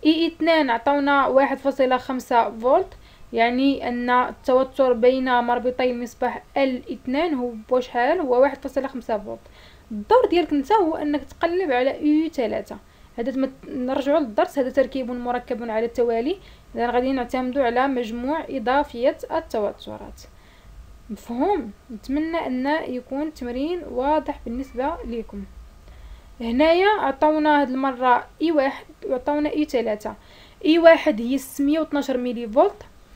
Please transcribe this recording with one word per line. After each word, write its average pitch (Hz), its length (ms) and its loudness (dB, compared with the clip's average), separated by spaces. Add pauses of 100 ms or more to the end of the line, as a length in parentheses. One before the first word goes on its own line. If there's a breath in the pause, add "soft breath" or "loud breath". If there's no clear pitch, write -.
إي 320 200 2
اثنان 320 440 2
عطاونا 277 560 2
واحد 269 320 2
فاصلة 262 380 0
خمسة 240 600 0
فولت، 277 360 2 (380 soft breath)
يعني 247 560 2
أن 240 220 -2
التوتر 254 800 2
بين 247 520 2
مربطي 247 460 0
المصباح 240 520 -6 (140)
الاثنان 269 760 -2
هو 247 160 -4 (200)
بشحال؟ 247 500 0
هو 254 220 2
واحد 269 200 0
فاصلة 269 260 -4
خمسة 233 300 -6
فولت. 226 220 -12 (500 loud breath)
الدور 233 400 4
ديالك 330 220 2
نتا 285 220 0
هو 349 220 2
أنك 294 280 -4
تقلب 339 480 -2
على 254 180 2 (340)
أو 320 40 -4
ثلاثة. 226 480 -6 (420 soft breath)
هذا 247 140 -2
تم-، 262 200 -2 (160)
نرجعوا 269 520 0
للدرس، 294 380 0
هذا 254 120 0
تركيب 254 400 0
مركب 240 600 -6
على 220 160 -2
التوالي، 233 500 0 (380 loud breath)
إذا 233 160 -2
غادي 247 220 0
نعتمدوا 254 500 -2
على 247 260 2
مجموع 247 640 -4
إضافية 269 680 0 (160)
التوترات. 214 920 -6 (880 soft breath)
مفهوم؟ 247 640 -4 (180)
نتمنى 302 560 -4
أن 254 200 -4 (260)
يكون 262 300 -6
التمرين 311 680 -6
واضح 294 540 -2
بالنسبة 254 480 -6 (140)
لكم. 220 380 -10 (960 soft breath)
هنايا 311 480 4 (120)
عطاونا 302 600 2
هاد 269 100 0
المرة 254 560 0 (160)
إي 320 100 0
واحد 277 320 0 (240)
وعطاونا 294 420 -2
إي 302 140 -2
ثلاثة. 220 500 -4 (500 loud breath)
إي 320 140 6
واحد 320 420 6
هي 247 180 -2
ستمية 285 420 -2
واثناش 285 300 -4
ميلي 247 380 -4
فولت، 285 340 2 (340 soft breath)